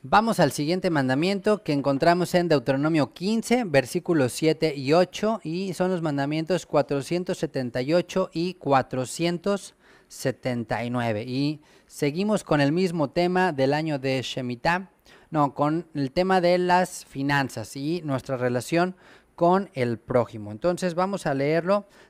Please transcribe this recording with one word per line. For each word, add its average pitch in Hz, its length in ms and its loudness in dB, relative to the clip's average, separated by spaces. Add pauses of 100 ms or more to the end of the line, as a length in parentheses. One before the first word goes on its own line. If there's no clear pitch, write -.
Vamos 196 400 2
al 143 100 4
siguiente 175 380 -2
mandamiento 170 720 2
que 151 80 -4
encontramos 147 640 2
en 175 140 2
Deuteronomio 143 640 2
quince, 226 500 0
versículos 143 720 0
siete 156 420 0
y 139 160 -2
ocho, 185 540 2
y 175 280 -6
son 185 180 -2
los 175 100 -2
mandamientos 156 640 -2
cuatrocientos 151 720 -2
setenta 127 440 -4
y 143 120 -2
ocho 180 400 0
y 175 220 -4
cuatrocientos 170 1200 -2 (340)
setenta 120 760 -4
y 120 60 -6
nueve. 117 340 -2
Y 143 380 -4 (260)
seguimos 180 560 -2
con 151 160 2
el 143 140 4
mismo 170 380 0
tema 180 420 2
del 135 200 2
año 156 240 -2
de 131 240 -2
Shemitah, 143 680 -4 (420)
no, 151 220 2
con 151 400 0
el 139 180 -2
tema 185 300 2
de 175 160 4
las 180 480 0
finanzas 139 720 -2
y 156 260 -4
nuestra 135 320 -4
relación 127 640 0 (380)
con 185 380 2
el 120 260 -2
prójimo. 110 520 -2
Entonces 170 440 -2
vamos 185 300 -4
a 147 80 0
leerlo, 165 520 0 (240)